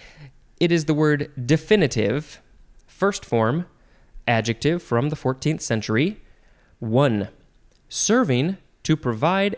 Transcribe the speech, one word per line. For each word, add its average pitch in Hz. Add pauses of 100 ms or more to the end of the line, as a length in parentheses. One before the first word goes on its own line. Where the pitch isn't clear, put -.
(600)
It 170
is 160
the 156
word 147 (140)
definitive, 147 (440)
first -
form, 120 (600)
adjective 117
from 120
the 151
fourteenth 131
century. 117 (580)
One, 113 (580)
serving 185 (260)
to 156
provide 170